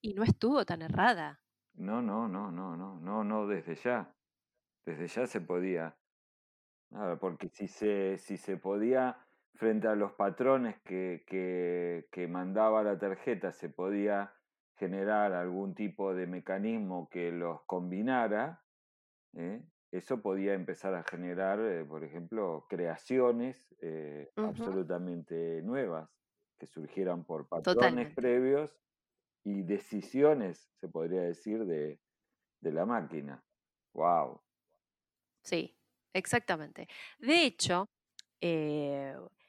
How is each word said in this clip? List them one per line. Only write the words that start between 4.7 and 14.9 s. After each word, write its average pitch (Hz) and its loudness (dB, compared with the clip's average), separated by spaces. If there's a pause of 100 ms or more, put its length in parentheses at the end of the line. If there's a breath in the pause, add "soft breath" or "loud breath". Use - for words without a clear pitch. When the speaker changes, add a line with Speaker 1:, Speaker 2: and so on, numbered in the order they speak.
Speaker 2:
Desde 82 -6
ya 123 -2
se 107 -4
podía. 90 -2 (960)
Nada, 98 -4
porque 92 -4
si 101 -8
se, 98 0
si 98 -8
se 95 -4
podía, 120 2 (360 soft breath)
frente 110 2
a 107 4
los 104 0
patrones 123 2
que, 92 -4
que, 87 -2
que 87 -4
mandaba 98 2
la 101 2
tarjeta, 95 -2
se - -10
podía 101 0 (420)
generar 98 2